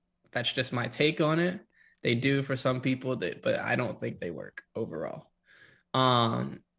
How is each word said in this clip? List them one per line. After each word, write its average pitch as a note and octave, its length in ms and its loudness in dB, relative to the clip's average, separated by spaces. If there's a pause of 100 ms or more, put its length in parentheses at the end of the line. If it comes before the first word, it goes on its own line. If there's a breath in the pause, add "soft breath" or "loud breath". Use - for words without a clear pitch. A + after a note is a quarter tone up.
(320)
That's A#2+ 200 -2
just B2+ 200 -2
my A#2+ 160 -2
take D3+ 320 2
on D#3 180 4
it. F3+ 220 0 (420 soft breath)
They B2 140 2
do C3+ 260 2
for C3+ 140 -4
some B2+ 240 0
people, C3 360 -2
that, F#2 260 -6
but - 180 0
I A2+ 160 0
don't - 240 -4
think - 180 -6
they F2+ 120 -6
work C2 320 -12 (120)
overall. E2 560 -8 (640 soft breath)
Um, B2 640 4 (180)